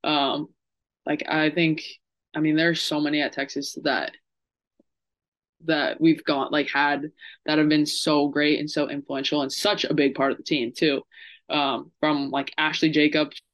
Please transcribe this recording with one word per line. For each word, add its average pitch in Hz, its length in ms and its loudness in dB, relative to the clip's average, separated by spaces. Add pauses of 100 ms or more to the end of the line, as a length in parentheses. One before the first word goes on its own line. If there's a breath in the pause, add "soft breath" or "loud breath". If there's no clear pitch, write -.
Um, 143 440 -2 (580)
like, 151 220 -4
I 156 220 2
think, 160 340 0 (500)
I 160 60 -6
mean, 156 160 2
there's 165 260 2
so 151 200 -2
many 147 200 0
at 135 120 -4
Texas 139 500 -8
that, 123 300 -2 (1500)
that 151 340 0
we've 160 240 4
got, 139 300 -2
like, 147 160 0
had 143 420 0 (340 loud breath)
that 151 120 2
have 151 100 4
been 151 180 4
so 147 440 0
great 147 300 2
and 151 120 -6
so 147 180 -2
influential 139 520 -4
and 135 100 -4
such - 320 0
a - 100 -2
big 143 220 2
part 135 160 0
of - 60 -4
the - 60 -18
team 123 300 -2
too. 147 280 0 (480 loud breath)
Um, 139 500 -2
from, 147 300 0
like, 135 280 -4
Ashley 156 340 2
Jacobs 151 500 2 (120)